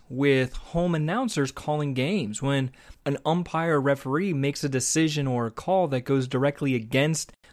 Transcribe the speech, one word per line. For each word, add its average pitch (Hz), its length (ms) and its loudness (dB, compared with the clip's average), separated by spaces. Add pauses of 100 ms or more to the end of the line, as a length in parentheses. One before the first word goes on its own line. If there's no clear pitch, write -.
with 131 460 2
home 170 400 -2
announcers 160 580 -2
calling 147 440 -4
games. 131 480 -2
When 135 260 0 (380)
an 139 180 0
umpire 165 560 0
referee 139 520 0
makes 139 300 -2
a 143 60 -2
decision 147 560 0
or 120 220 0
a 110 40 -6
call 180 360 2
that 131 140 0
goes 135 260 0
directly 135 480 0
against 131 560 0 (220)